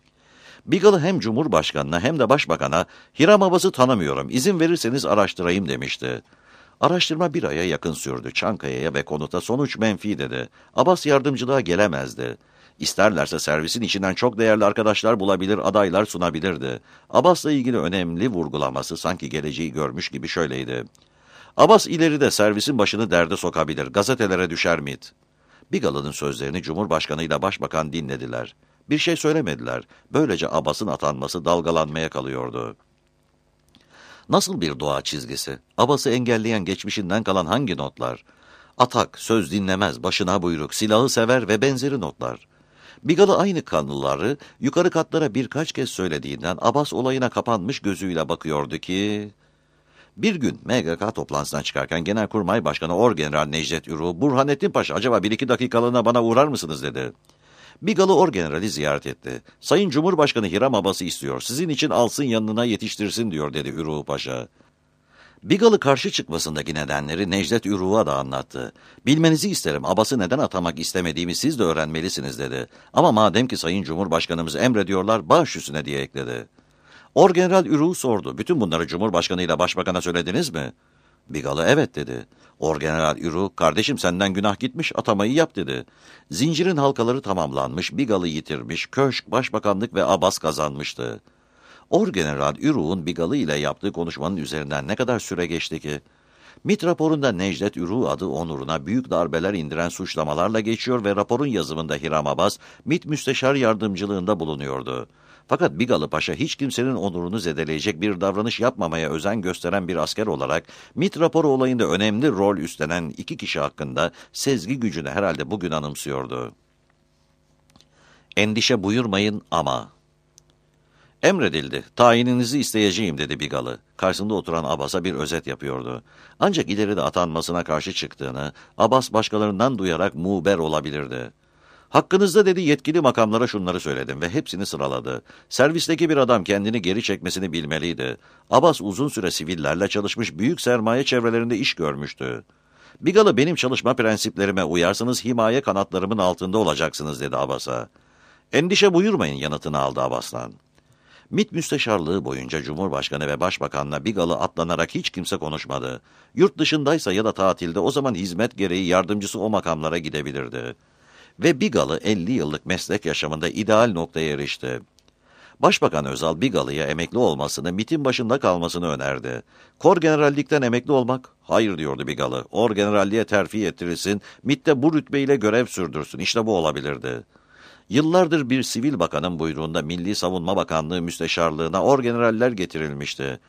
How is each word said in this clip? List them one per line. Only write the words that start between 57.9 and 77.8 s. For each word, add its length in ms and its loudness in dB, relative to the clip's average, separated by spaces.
Orgeneral'i 540 2
ziyaret 360 -2
etti. 360 -10
"Sayın 300 2
Cumhurbaşkanı 560 2
Hiram 280 2
Abbas'ı 300 0
istiyor. 360 -6
Sizin 280 -4
için 220 0
alsın 340 2
yanına 400 0
yetiştirsin." 640 -2
diyor, 220 -4
dedi 160 -4
Ürü 360 -4
Paşa. 440 -6
Bigalı 380 6
karşı 300 2
çıkmasındaki 640 -4
nedenleri 560 -2
Necdet 360 0
Ürü'ye 400 2
da 100 0
anlattı. 560 -6
"Bilmenizi 440 4
isterim, 340 -2
Abbas'ı 340 2
neden 200 0
atamak 400 -2
istemediğimi 560 -2
siz 240 -2
de 40 2
öğrenmelisiniz." 760 -2
dedi. 280 -6
"Ama 200 6
madem 340 4
ki 100 -4
Sayın 260 -2
Cumhurbaşkanımız 720 -2
emrediyorlar, 720 2
baş 280 4
üstüne." 280 -6
diye 160 -4
ekledi. 480 -8
Orgeneral 520 6
Ürü 280 2